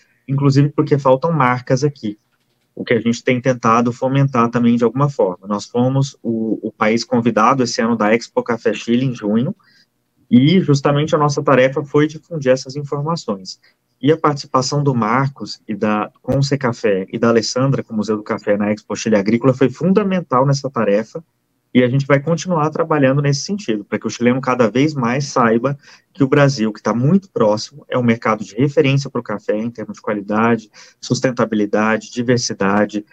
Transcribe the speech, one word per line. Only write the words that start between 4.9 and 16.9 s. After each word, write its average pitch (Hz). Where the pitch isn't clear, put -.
forma. 95
Nós 104
fomos 135
o, 113
o -
país 113
convidado 120
esse 120
ano 117
da 107
Expo 117
Café 113
Chile, 120
em 123
junho, 113
e 151
justamente 147
a 160
nossa 147
tarefa 139
foi 147
difundir 151
essas 131
informações. 143
E 139
a 160
participação 143
do 139
Marcos 120
e 110
da, 107
com 131
o 139
Secafé 113